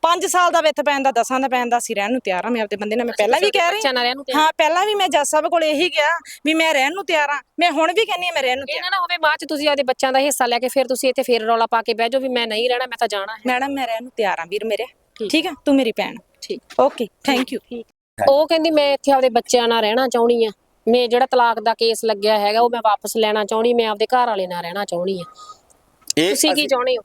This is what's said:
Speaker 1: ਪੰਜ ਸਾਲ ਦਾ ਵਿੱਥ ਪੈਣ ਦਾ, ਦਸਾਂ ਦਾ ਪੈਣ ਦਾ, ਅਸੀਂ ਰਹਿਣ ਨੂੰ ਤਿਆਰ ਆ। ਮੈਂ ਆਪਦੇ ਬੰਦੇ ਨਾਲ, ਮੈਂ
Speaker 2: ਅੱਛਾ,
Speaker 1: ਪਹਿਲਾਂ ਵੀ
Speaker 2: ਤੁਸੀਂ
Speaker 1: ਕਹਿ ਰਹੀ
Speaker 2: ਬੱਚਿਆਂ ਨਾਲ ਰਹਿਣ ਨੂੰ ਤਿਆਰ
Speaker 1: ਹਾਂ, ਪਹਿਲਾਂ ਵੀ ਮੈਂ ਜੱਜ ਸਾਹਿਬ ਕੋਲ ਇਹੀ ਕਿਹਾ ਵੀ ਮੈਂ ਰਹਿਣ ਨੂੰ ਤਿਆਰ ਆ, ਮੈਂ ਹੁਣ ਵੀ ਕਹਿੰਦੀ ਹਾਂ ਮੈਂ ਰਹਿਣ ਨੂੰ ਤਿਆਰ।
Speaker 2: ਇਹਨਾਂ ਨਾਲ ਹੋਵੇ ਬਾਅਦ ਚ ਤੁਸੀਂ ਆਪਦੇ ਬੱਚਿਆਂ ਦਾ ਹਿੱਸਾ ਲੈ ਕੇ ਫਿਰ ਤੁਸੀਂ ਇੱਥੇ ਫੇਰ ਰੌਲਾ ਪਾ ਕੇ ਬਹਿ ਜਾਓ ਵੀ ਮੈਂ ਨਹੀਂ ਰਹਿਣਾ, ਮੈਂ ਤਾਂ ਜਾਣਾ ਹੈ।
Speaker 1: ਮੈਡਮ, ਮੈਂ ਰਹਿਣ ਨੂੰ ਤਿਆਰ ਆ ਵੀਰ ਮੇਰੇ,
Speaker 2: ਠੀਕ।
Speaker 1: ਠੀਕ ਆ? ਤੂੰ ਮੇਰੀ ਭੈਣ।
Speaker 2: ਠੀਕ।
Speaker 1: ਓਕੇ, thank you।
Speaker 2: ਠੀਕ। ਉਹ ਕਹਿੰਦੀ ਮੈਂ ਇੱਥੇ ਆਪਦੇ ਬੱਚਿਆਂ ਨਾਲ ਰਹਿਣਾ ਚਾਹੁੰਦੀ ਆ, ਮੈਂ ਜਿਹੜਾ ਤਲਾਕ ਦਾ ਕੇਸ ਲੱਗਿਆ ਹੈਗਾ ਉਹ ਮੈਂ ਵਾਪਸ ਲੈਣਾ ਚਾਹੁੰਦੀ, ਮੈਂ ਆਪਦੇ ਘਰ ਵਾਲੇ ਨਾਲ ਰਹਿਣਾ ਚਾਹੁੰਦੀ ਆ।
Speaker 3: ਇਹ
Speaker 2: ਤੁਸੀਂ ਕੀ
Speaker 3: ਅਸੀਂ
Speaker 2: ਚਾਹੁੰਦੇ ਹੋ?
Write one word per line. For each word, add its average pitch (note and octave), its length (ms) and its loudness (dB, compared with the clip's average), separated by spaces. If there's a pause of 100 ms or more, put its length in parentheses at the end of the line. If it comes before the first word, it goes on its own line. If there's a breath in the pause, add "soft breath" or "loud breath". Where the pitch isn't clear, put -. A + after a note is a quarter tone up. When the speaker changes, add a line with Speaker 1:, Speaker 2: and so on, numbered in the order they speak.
Speaker 1:
ਪੰਜ E4+ 240 0
ਸਾਲ F4 260 2
ਦਾ E4 100 2
ਵਿੱਥ D#4 200 0
ਪੈਣ C#4 220 0
ਦਾ, C4+ 80 2
ਦਸਾਂ A#3 280 -2
ਦਾ C4+ 80 -2
ਪੈਣ B3 220 -2
ਦਾ, A#3+ 80 0
ਅਸੀਂ A#3 180 -4
ਰਹਿਣ G3+ 160 -2
ਨੂੰ C4 100 -2
ਤਿਆਰ F3+ 240 -4
ਆ। A3 40 -4
ਮੈਂ A#3 120 -2
ਆਪਦੇ G#3 140 -4
ਬੰਦੇ G#3 200 -4
ਨਾਲ, A#3+ 100 -2
ਮੈਂ A#3 80 -6
Speaker 2:
ਅੱਛਾ, G#3+ 100 0
Speaker 1:
ਪਹਿਲਾਂ A#3+ 160 2
ਵੀ F#4+ 80 2
Speaker 2:
ਤੁਸੀਂ G4+ 140 0
Speaker 1:
ਕਹਿ E4+ 80 2
ਰਹੀ G4+ 80 -2
Speaker 2:
ਬੱਚਿਆਂ C#4+ 160 0
ਨਾਲ B3 100 -2
ਰਹਿਣ B3 120 0
ਨੂੰ C#4 100 -16
ਤਿਆਰ C#4 160 0
Speaker 1:
ਹਾਂ, D#4 160 4
ਪਹਿਲਾਂ E4 280 2
ਵੀ G#4+ 100 -2
ਮੈਂ G4 120 0
ਜੱਜ C#4+ 200 2
ਸਾਹਿਬ D4+ 200 0
ਕੋਲ E4 160 0
ਇਹੀ D#4 260 0
ਕਿਹਾ D#4 300 0 (260 loud breath)
ਵੀ D#4 80 2
ਮੈਂ D#4+ 200 2
ਰਹਿਣ C#4 200 0
ਨੂੰ F#4+ 120 -8
ਤਿਆਰ D4+ 240 0
ਆ, C#4+ 120 -4 (180)
ਮੈਂ E4+ 120 2
ਹੁਣ D#4+ 220 0
ਵੀ G#4+ 120 2
ਕਹਿੰਦੀ F4+ 220 -6
ਹਾਂ E4+ 60 -6
ਮੈਂ C#4+ 100 -2
ਰਹਿਣ B3+ 140 0
ਨੂੰ C4+ 100 -10
ਤਿਆਰ। D4+ 100 -6
Speaker 2:
ਇਹਨਾਂ F4+ 140 -6
ਨਾਲ F#4+ 80 -2
ਹੋਵੇ F4 180 -2
ਬਾਅਦ D#4 220 2
ਚ E4 100 -10
ਤੁਸੀਂ D4 200 0
ਆਪਦੇ C#4+ 140 0
ਬੱਚਿਆਂ C4 300 0
ਦਾ C4 60 4
ਹਿੱਸਾ C#4 260 0
ਲੈ A#3+ 140 0
ਕੇ B3 80 2
ਫਿਰ B3+ 200 0
ਤੁਸੀਂ B3+ 220 0
ਇੱਥੇ B3+ 120 0
ਫੇਰ A#3 200 2
ਰੌਲਾ A3+ 240 2
ਪਾ A3+ 160 0
ਕੇ A3+ 120 -2
ਬਹਿ A3+ 160 0
ਜਾਓ C4 120 0
ਵੀ C4+ 60 -4
ਮੈਂ A#3+ 200 -2
ਨਹੀਂ A3 220 -2
ਰਹਿਣਾ, B3 160 0
ਮੈਂ A#3+ 140 -10
ਤਾਂ A#3 80 2
ਜਾਣਾ G#3 260 -4
ਹੈ। A3 140 -16
Speaker 1:
ਮੈਡਮ, B3+ 260 -2
ਮੈਂ C4+ 140 -6
ਰਹਿਣ A3+ 160 -6
ਨੂੰ B3+ 140 -16
ਤਿਆਰ F#3+ 220 0
ਆ E3 100 -8
ਵੀਰ G#3 160 -6
ਮੇਰੇ, G#3+ 200 -2 (340)
Speaker 2:
ਠੀਕ। G#3 120 -4
Speaker 1:
ਠੀਕ D#4 160 2
ਆ? F4+ 40 -6 (140)
ਤੂੰ C#4+ 100 4
ਮੇਰੀ C4 160 2
ਭੈਣ। F#3+ 240 -6 (260)
Speaker 2:
ਠੀਕ। - 200 -10 (180)
Speaker 1:
ਓਕੇ, B3+ 280 0 (220)
thank C4 140 0
you। B3+ 160 -8 (100)
Speaker 2:
ਠੀਕ। A#3 160 -12 (440)
ਉਹ D4 180 4
ਕਹਿੰਦੀ E4 240 2
ਮੈਂ C#4+ 220 2
ਇੱਥੇ C#4 180 0
ਆਪਦੇ C4 180 4
ਬੱਚਿਆਂ A#3 380 2
ਨਾਲ A#3 140 2
ਰਹਿਣਾ A3+ 260 2
ਚਾਹੁੰਦੀ A#3 380 2
ਆ, G#3+ 60 -4 (360)
ਮੈਂ A#3+ 200 4
ਜਿਹੜਾ A#3+ 180 2
ਤਲਾਕ A#3 340 2
ਦਾ A3 140 0
ਕੇਸ A3+ 320 0
ਲੱਗਿਆ G#3+ 340 2
ਹੈਗਾ G#3 220 2
ਉਹ A#3+ 80 4
ਮੈਂ A#3 140 -6
ਵਾਪਸ G#3+ 340 0
ਲੈਣਾ G#3+ 280 2
ਚਾਹੁੰਦੀ, A3+ 280 0
ਮੈਂ A#3 140 2
ਆਪਦੇ G#3+ 180 -2
ਘਰ B3 220 2
ਵਾਲੇ F#3+ 200 -2
ਨਾਲ F3 160 -8
ਰਹਿਣਾ F3+ 220 -6
ਚਾਹੁੰਦੀ F3+ 340 -4
ਆ। E3+ 40 -10 (920 loud breath)
Speaker 3:
ਇਹ E3 120 2
Speaker 2:
ਤੁਸੀਂ D4+ 200 2
ਕੀ C#4+ 40 0
Speaker 3:
ਅਸੀਂ C#4+ 140 0
Speaker 2:
ਚਾਹੁੰਦੇ B3+ 300 0
ਹੋ? G#3 80 -8